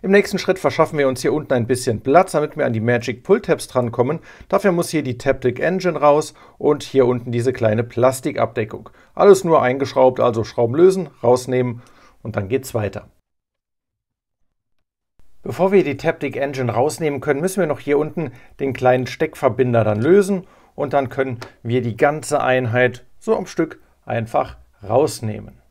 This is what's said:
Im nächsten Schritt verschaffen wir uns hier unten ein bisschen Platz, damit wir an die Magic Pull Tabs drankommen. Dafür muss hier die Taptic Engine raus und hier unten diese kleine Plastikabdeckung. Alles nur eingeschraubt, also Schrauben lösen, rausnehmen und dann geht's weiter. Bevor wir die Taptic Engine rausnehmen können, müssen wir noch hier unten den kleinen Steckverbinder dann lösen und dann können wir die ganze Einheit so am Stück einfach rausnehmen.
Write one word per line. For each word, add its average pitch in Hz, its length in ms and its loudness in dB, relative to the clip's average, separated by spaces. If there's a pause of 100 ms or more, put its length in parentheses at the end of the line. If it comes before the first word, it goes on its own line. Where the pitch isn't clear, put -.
Im 190 60 0
nächsten 202 260 2
Schritt - 220 -2
verschaffen 156 400 0
wir 139 80 2
uns 131 160 -4
hier 151 100 0
unten 147 180 -4
ein 123 140 0
bisschen 120 360 -2
Platz, 170 320 2
damit 151 220 -2
wir 143 120 -2
an 123 60 -2
die 110 60 -2
Magic 117 440 -2
Pull 214 180 2
Tabs - 260 -2
drankommen. 127 520 -2 (300)
Dafür 190 220 2
muss 170 180 0
hier 156 120 -2
die 127 160 -6
Taptic 131 420 0
Engine 180 380 -2
raus 147 380 2 (240)
und 147 240 0
hier 131 240 2
unten 123 240 -2
diese 120 220 0
kleine 113 300 0
Plastikabdeckung. 117 1080 -2 (240)
Alles 190 280 6
nur 160 200 4
eingeschraubt, 127 560 2
also 117 240 2
Schrauben 117 320 -2
lösen, 185 340 4 (140)
rausnehmen 123 580 0 (400)
und 113 140 -10
dann 98 140 -6
geht's 131 260 -4
weiter. 104 340 -6 (2250)
Bevor 190 300 -2
wir 196 120 6
die 143 140 -2
Taptic 147 380 -4
Engine 131 360 -4
rausnehmen 143 480 0
können, 143 220 -2
müssen 185 200 -2
wir 165 60 0
noch 139 120 -4
hier 143 180 0
unten 151 340 -4 (280)
den 139 140 -2
kleinen 127 340 2
Steckverbinder 127 760 0
dann 104 160 0
lösen 185 460 2 (300)
und 143 180 -6
dann 139 160 0
können 135 300 -4 (240)
wir 120 180 0
die 113 160 -6
ganze 147 460 0
Einheit 123 640 0 (100)
so 220 180 -2
am 185 120 -6
Stück - 340 -4 (240)
einfach 117 520 -4 (300)
rausnehmen. 107 840 -2